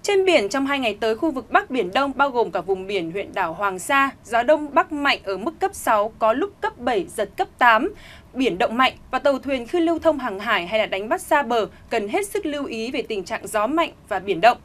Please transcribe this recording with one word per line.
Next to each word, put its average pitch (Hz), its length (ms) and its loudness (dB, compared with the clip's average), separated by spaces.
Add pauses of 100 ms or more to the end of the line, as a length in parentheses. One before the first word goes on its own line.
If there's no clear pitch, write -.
Trên 392 240 2
biển, 254 240 4
trong 277 160 0
hai 277 140 -2
ngày 214 200 -2
tới, 226 160 2
khu 320 160 0
vực 254 200 -8
Bắc 392 200 2
Biển 202 220 -2
Đông, 277 220 2
bao 285 140 2
gồm 233 220 0
cả 180 100 -4
vùng 190 260 -4
biển 180 240 -4
huyện 196 220 -8
đảo 175 200 -2
Hoàng 190 260 -4
Sa, 277 300 2 (140)
gió 233 200 0
Đông 302 300 2
Bắc 359 180 2
mạnh 285 320 0
ở 190 140 -4
mức 254 220 -6
cấp 381 140 0
sáu, 214 460 0
có 226 140 4
lúc 370 280 -4
cấp 427 160 -6
bảy, 240 280 -2 (100)
giật 302 220 -2
cấp 392 100 0 (100)
tám, 247 360 4 (400)
biển 226 240 0
động 220 200 0
mạnh 254 160 2 (180)
và 262 80 -2
tàu 269 200 2
thuyền 254 280 -4
khi 359 120 -2
lưu 330 200 0
thông 311 200 2
hàng 208 200 -6
hải 202 280 0
hay 220 120 0
là 202 60 2
đánh 196 240 -6
bắt 359 120 -2
xa 294 220 2
bờ 226 240 0 (220)
cần 220 180 -2
hết 392 200 -2
sức - 180 -6
lưu 285 200 -4
ý 226 260 -6
về 269 100 -4
tình 202 220 -6
trạng 220 240 -8
gió 214 200 0
mạnh 311 240 0 (180)
và 190 100 -4
biển 180 220 -2
động. 226 240 8